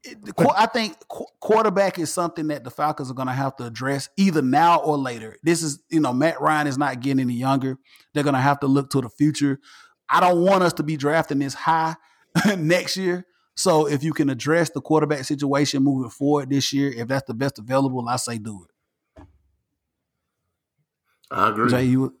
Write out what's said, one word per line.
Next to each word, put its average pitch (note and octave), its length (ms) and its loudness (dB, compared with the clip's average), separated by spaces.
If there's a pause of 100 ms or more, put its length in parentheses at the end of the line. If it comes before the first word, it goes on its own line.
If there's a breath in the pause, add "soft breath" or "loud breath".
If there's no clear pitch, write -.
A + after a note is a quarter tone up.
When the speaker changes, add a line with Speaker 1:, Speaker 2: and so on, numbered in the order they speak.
Speaker 1:
it, - 180 -20
the G#3+ 140 -14
Speaker 2:
But - 120 4
Speaker 1:
qu-, - 60 2
I A3 120 4
think A3+ 300 -4 (120)
qu-, - 160 -14 (160)
quarterback G3+ 580 2
is D#3+ 140 -4
something E3+ 360 -4
that C#3+ 160 -6
the B2+ 60 -12
Falcons D3 400 -4
are C3 40 -8
gonna C3 180 -4
have C3+ 240 -4
to B2 100 -10
address C3 520 -6
either F3 240 4
now D#3 380 4
or D3+ 180 0
later. A#2 440 -8
This D#3+ 200 2
is, D3 160 -6 (100)
you D#3+ 120 2
know, C3 120 2
Matt C#3+ 300 0
Ryan D3+ 240 2
is C3+ 100 -2
not C3 240 -2
getting C3 200 0
any B2 140 -2
younger. C3 440 -2 (340 soft breath)
They're D3 120 -2
gonna C3+ 180 2
have C#3+ 180 2
to C#3 60 -2
look C3+ 240 2
to C#3 100 2
the B2 80 -6
future. D3 520 0 (500 loud breath)
I E3 100 4
don't F3+ 220 4
want F#3+ 200 4
us E3+ 120 2
to D#3+ 80 -6
be D3+ 160 -4
drafting D3 400 0
this C#3 160 -4
high D#3+ 400 0 (320 soft breath)
<laughs> G3 320 0
next E3+ 400 0
year. F3+ 260 -2 (300)
So D#3 320 2
if C#3+ 160 -2
you D#3 100 -2
can C#3+ 160 0
address D3+ 420 0
the C3+ 120 -8
quarterback D3+ 420 0
situation C#3+ 580 0
moving C3 280 0
forward C#3+ 400 -2
this C#3 240 0
year, C#3 180 0
if A#2 160 -8
that's C3 180 -2
the A#2+ 80 -8
best C3+ 240 -4
available, B2+ 500 -2
I A#2+ 80 -2
say A#2 220 -6
do G#2 260 -12
it. - 600 -20 (2000)
Speaker 3:
I G2 180 0
agree. A2+ 220 0
Speaker 1:
Jay, B2+ 140 2
you B2+ 180 2
would C3+ 180 -2